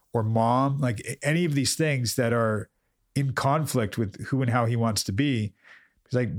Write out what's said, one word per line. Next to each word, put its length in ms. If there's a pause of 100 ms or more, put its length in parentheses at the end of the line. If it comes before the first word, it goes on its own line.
(140)
or 80
mom, 560
like 220
a-, 180 (100)
any 160
of 120
these 200
things 420
that 160
are 360 (460)
in 180
conflict 640
with 300
who 160
and 80
how 160
he 80
wants 300
to 60
be, 420 (520)
he's 80
like, 260